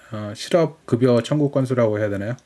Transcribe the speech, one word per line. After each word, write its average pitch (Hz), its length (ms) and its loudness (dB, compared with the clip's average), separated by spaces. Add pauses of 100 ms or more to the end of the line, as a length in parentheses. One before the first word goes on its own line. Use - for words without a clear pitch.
(120)
어, 107 240 -8
실업 - 500 0
급여 120 360 2
청구 147 280 0
건수라고 120 480 0
해야 107 100 -2
되나요? 101 380 -6